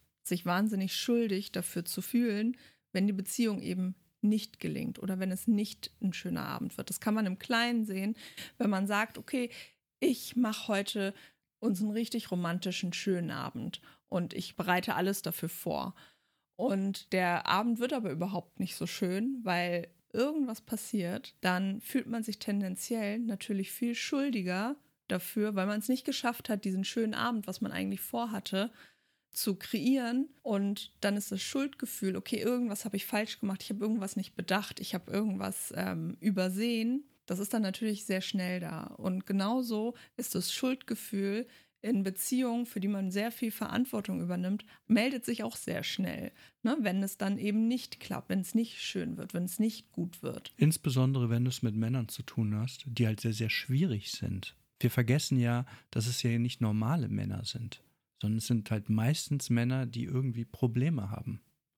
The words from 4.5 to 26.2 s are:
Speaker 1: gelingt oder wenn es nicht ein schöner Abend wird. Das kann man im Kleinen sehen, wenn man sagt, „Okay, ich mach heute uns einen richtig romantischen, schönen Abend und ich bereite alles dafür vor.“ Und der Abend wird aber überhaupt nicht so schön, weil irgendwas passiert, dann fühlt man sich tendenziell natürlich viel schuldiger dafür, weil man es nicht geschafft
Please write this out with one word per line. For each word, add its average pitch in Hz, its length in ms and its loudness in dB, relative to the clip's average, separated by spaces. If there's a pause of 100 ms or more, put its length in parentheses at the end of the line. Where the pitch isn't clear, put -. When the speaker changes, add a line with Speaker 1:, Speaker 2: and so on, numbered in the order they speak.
Speaker 1:
gelingt - 400 -2
oder 185 200 -2
wenn 190 120 0
es 190 160 -2
nicht - 460 0 (100)
ein 185 100 0
schöner 170 340 -4
Abend - 300 -6
wird. - 140 -8
Das - 100 -6
kann 214 140 2
man 220 120 2
im 185 120 -4
Kleinen 233 460 0
sehen, 196 320 -2 (420)
wenn 214 120 2
man 196 160 2
sagt, 208 320 0
„Okay, 240 320 -4 (500)
ich - 340 2
mach 226 340 0
heute 202 460 0 (460)
uns 202 200 2
einen 208 120 2
richtig 226 380 -2
romantischen, 180 640 0
schönen 175 380 0
Abend 127 500 -6 (280)
und - 260 -2
ich - 220 -6
bereite 180 380 0
alles 190 280 0
dafür 165 260 -4
vor.“ - 460 -4 (640)
Und 196 560 -2
der 180 340 2
Abend 226 340 2
wird 254 120 0
aber 226 180 -2
überhaupt 175 500 -4
nicht - 160 -4
so 170 100 -2
schön, 220 560 -2
weil 175 460 0 (240)
irgendwas 269 480 0
passiert, - 800 -4
dann 190 400 2
fühlt - 260 -2
man 226 160 -4
sich 214 160 -6
tendenziell 202 800 -2
natürlich 202 540 -2
viel 233 220 -2
schuldiger 233 840 0 (320)
dafür, 208 460 0
weil 190 120 2
man 208 140 0
es - 80 -4
nicht 254 160 2
geschafft 240 440 -2